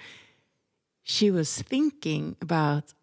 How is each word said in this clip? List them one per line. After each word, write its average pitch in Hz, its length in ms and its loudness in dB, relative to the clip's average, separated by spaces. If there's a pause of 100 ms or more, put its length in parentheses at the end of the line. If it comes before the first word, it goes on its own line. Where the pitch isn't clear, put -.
(1040)
she - 280 2
was 165 320 0
thinking 160 800 -2
about 151 600 0